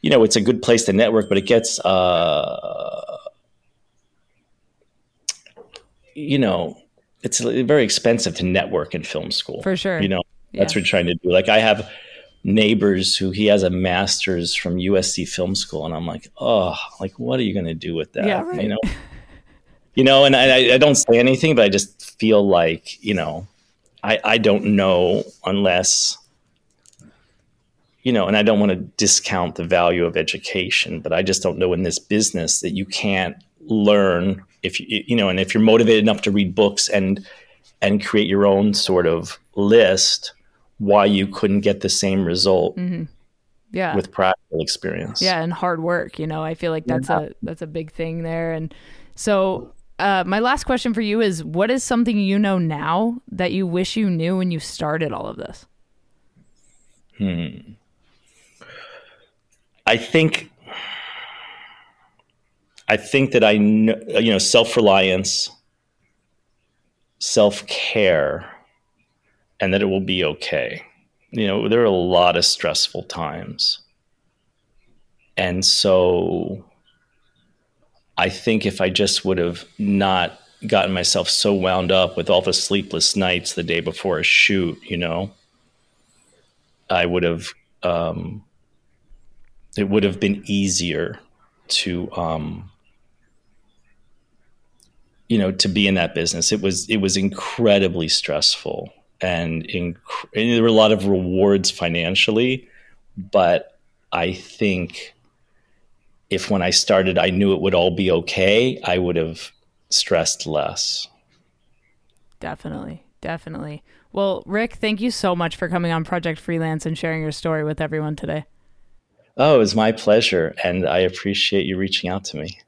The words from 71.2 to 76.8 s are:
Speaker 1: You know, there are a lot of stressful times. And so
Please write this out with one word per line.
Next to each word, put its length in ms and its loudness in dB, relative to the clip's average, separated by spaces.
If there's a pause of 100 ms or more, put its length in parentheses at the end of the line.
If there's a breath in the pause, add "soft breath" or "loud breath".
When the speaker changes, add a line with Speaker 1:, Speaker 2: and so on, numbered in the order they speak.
Speaker 1:
You 160 -2
know, 220 0
there 120 4
are 40 4
a 60 4
lot 460 4
of 80 2
stressful 600 -2
times. 760 -6 (1600)
And 280 -2
so 1000 2 (1500)